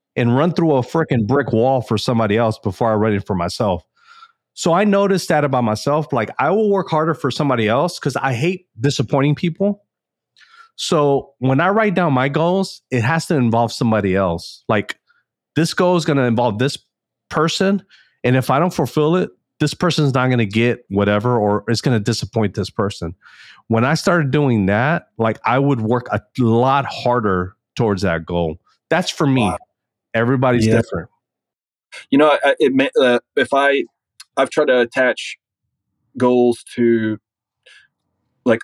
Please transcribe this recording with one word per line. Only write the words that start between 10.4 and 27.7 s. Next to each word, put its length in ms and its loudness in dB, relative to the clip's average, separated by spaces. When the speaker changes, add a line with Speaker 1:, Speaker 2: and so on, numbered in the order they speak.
Speaker 1:
So 640 0
when 220 2
I 100 2
write 240 2
down 180 2
my 160 2
goals, 640 -2
it 120 0
has 240 0
to 100 0
involve 360 2
somebody 420 0
else. 540 -4
Like, 300 -2
this 180 0
goal 220 2
is 80 -2
gonna 200 0
involve 340 0
this 200 -2
person. 560 0
And 120 2
if 140 0
I 80 2
don't 160 0
fulfill 420 0
it, 140 -2
this 140 0
person's 400 0
not 160 2
gonna 160 0
get 420 0
whatever, 500 0
or 300 0
it's 120 -2
gonna 200 0
disappoint 540 -4
this 160 -6
person. 440 -6
When 180 0
I 100 2
started 360 0
doing 360 2
that, 420 0
like, 260 -2
I 140 2
would 220 2
work 320 -2
a 80 -2
lot 480 2
harder 720 -2